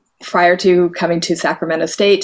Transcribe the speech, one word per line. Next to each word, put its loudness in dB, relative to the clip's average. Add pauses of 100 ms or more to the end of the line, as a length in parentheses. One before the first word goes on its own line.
(220)
prior 2
to 2
coming -4
to -2
Sacramento -4
State 2